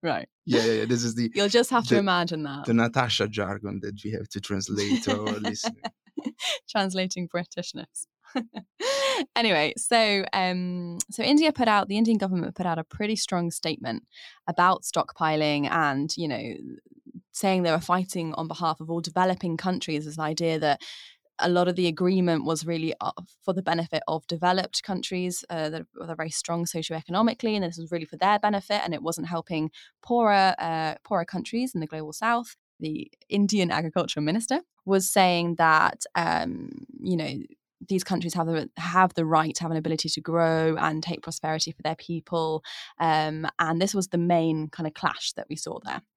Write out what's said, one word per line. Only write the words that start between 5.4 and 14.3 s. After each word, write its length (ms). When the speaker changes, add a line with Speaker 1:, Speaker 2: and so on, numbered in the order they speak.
Speaker 1:
<laughs> 0
Speaker 2:
listener. 400
Speaker 1:
Translating 600
Britishness. 800
<laughs> 80
Anyway, 400
so, 560
um, 680
so 140
India 300
put 160
out, 180
the 100
Indian 220
government 380
put 100
out 140
a 40
pretty 300
strong 380
statement 500